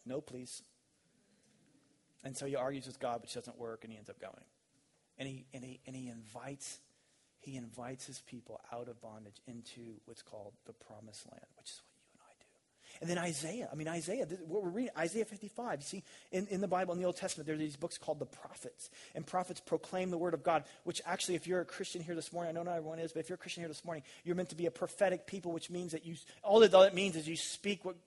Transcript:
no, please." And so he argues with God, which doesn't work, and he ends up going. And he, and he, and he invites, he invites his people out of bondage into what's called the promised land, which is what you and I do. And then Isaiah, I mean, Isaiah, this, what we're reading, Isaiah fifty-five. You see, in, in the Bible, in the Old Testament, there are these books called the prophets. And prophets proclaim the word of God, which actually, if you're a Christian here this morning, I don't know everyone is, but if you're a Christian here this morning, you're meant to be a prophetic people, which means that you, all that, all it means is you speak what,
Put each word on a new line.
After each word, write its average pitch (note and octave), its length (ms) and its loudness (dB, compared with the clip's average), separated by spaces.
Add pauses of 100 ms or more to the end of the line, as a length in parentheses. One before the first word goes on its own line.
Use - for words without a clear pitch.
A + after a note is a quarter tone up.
no, C3 140 -4
please." B2+ 420 -12 (1600)
And C3 120 -8
so C#3 100 -6
he C#3 100 -2
argues C3 300 -2
with B2+ 140 -16
God, A#2+ 220 -2
which - 120 -12
doesn't A#2+ 240 -10
work, A2+ 260 -8
and A2 80 -14
he A2 40 -14
ends G#2 140 -16
up G2 100 -18
going. - 240 -14 (720)
And C3+ 100 -6
he, C3 260 -12
and B2+ 100 -10
he, B2+ 220 -14
and C3 80 -10
he B2+ 140 -8
invites, A#2 720 -12 (580)
he C3+ 180 -12
invites B2 500 -10
his C3+ 200 -14
people A#2 340 -14 (120)
out A#2+ 160 -6
of A2+ 120 -14
bondage G#2+ 360 -16 (100)
into A#2 480 -14 (100)
what's - 180 -18
called G2+ 300 -14 (140)
the A2+ 60 -14
promised G#2+ 580 -18
land, - 140 -18 (120)
which - 140 -16
is - 100 -16
what - 220 -20
you - 120 -20
and - 120 -20
I - 140 -20
do. - 600 -20
And D#3+ 80 -4
then F3 100 2
Isaiah, E3 520 -2
I D3 60 -8
mean, D#3 100 -4
Isaiah, E3+ 400 -2
this, F3 140 -8
what F3 240 -2
we're F3 60 -2
reading, A3 280 -2
Isaiah F#3 280 0
fifty-five. G#3 520 -6
You C#3+ 80 -12
see, G3+ 160 -8 (300)
in, F#3+ 160 0
in G3 120 -2
the G3+ 60 2
Bible, F3+ 260 2
in F3 60 -2
the F3+ 80 2
Old F3+ 100 2
Testament, D#3+ 300 -4
there D#3 80 0
are D#3 40 0
these D3+ 180 -2
books D#3 220 -6
called D3 200 -4
the C3+ 80 -4
prophets. - 640 -16 (240)
And D#3+ 100 -6
prophets F3+ 360 -2
proclaim F#3 500 0
the E3+ 80 0
word E3+ 160 2
of C#3+ 80 -4
God, D#3 220 4 (180)
which - 240 -4
actually, F3+ 300 0
if D3+ 100 -6
you're F3+ 140 2
a E3 40 -2
Christian - 380 -6
here E3+ 140 -4
this D#3 160 -6
morning, E3+ 180 -2
I D#3+ 40 -4
don't E3+ 100 -2
know F3 80 -2
everyone D#3+ 260 -4
is, E3 140 -4
but D#3+ 80 -2
if D3+ 80 -6
you're F3+ 80 -4
a - 20 -20
Christian - 220 -8
here E3+ 80 -4
this D3 160 -10
morning, D#3+ 180 -6 (220)
you're F3 100 0
meant F3+ 140 0
to D#3 80 -10
be E3+ 100 0
a E3 60 2
prophetic F#3 560 2
people, F3+ 240 -4
which E3 180 -6
means F3 220 -4
that D#3 120 -6
you, E3 120 -8 (260)
all G#3 160 10
that, G3+ 160 12
all F#3+ 80 12
it G3 120 12
means F#3 200 2
is D#3 140 -2
you E3 80 -2
speak - 480 -2
what, F#3 100 -4 (120)